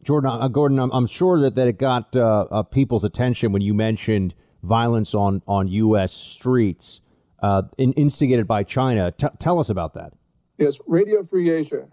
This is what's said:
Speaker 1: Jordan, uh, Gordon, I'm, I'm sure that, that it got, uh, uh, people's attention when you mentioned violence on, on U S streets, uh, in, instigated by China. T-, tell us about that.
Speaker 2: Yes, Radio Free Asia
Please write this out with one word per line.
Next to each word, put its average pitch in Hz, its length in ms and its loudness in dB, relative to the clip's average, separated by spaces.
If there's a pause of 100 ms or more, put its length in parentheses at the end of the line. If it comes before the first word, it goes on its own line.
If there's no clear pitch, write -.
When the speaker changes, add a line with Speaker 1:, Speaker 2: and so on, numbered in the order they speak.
Speaker 1:
Jordan, 143 260 0
uh, 117 180 -2
Gordon, 135 300 2
I'm, 127 140 0
I'm 123 160 0
sure 180 320 2
that, 135 160 2
that 127 120 2
it 120 120 -2
got, 127 360 -2
uh, 113 360 2
uh, 107 120 -2
people's 123 400 0
attention 120 480 0
when 101 120 0
you 104 100 0
mentioned 104 640 0 (260)
violence 113 540 0
on, 98 320 0
on 98 220 0
U 107 280 2
S 95 160 -2
streets, - 880 -4 (400)
uh, 101 220 2 (160)
in, 131 140 2
instigated 135 520 2
by 104 160 0
China. 110 500 0
T-, - 140 -6 (140)
tell 175 200 0
us 143 100 -2
about 87 260 -6
that. 85 180 -16 (460)
Speaker 2:
Yes, 143 260 0
Radio 202 380 0
Free 175 260 0
Asia 156 440 -4